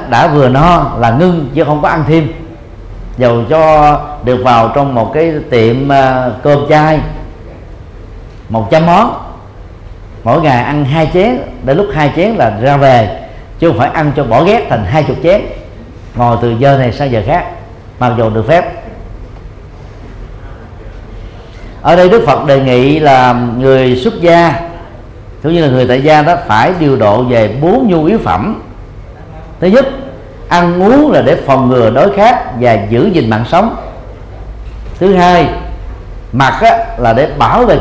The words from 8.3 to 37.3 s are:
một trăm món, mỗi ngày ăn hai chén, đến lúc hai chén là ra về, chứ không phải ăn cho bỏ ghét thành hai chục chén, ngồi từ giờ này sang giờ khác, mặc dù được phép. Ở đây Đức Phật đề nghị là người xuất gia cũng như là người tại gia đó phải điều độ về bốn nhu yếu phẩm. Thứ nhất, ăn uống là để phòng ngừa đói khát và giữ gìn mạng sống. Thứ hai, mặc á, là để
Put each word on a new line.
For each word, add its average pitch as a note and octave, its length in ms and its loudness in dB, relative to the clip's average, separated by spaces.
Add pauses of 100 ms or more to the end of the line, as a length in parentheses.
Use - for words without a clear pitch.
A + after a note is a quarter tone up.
một A2 220 -2
trăm E3 160 -2
món, F#3+ 360 0 (1040)
mỗi C3 180 2
ngày C3 200 2
ăn C#3+ 220 -2
hai D3 280 0
chén, G#3+ 260 2 (240)
đến C#3 140 0
lúc G3+ 180 0
hai D3+ 220 0
chén G3+ 180 0
là A#2 260 0
ra C#3 160 2
về, B2+ 480 2 (340)
chứ E3 100 2
không C3 100 0
phải C3 120 0
ăn D3+ 260 -2
cho D3 80 0
bỏ B2 200 2
ghét G#3+ 260 2
thành A2 140 -2
hai C#3 180 0
chục B2+ 200 -2
chén, F3+ 180 2 (800)
ngồi A#2+ 240 2
từ A#2 160 0
giờ C3+ 200 4
này B2 140 0
sang C#3 200 -4
giờ A2 140 0
khác, D#3+ 180 0 (540)
mặc B2 200 0
dù A2+ 120 0
được A2 180 -2
phép. E3 160 2 (3250)
Ở E3 140 4
đây F3+ 120 6
Đức G3 180 4
Phật C#3+ 200 0
đề C#3 140 4
nghị C3 380 2
là C3 340 4 (260)
người C3 380 4
xuất F#3+ 240 -2
gia E3+ 400 4 (800)
cũng D3+ 100 0
như E3+ 100 2
là D3+ 60 2
người B2+ 180 2
tại C3 160 0
gia D3+ 200 4
đó C#3+ 140 2 (100)
phải A#2 320 2
điều C#3+ 180 2
độ G#2+ 260 2
về A#2 400 0
bốn A3 260 2
nhu E3 160 2
yếu G3+ 140 2
phẩm. A2 440 -4 (1000)
Thứ E3 60 0
nhất, A3+ 200 4 (600)
ăn F3 340 0
uống C4+ 300 4
là C#3+ 100 4
để C#3 140 2
phòng B2+ 320 0
ngừa B2 220 4
đói C#3+ 260 2
khát G#3 440 2
và A#2+ 180 2 (100)
giữ B2 240 2
gìn C#3 180 0
mạng A2 180 0
sống. G#3 280 0 (1200)
Thứ F#3+ 160 4
hai, F3 340 4 (840)
mặc B2+ 280 2
á, - 180 4 (200)
là A#2+ 140 2
để C3 160 2 (100)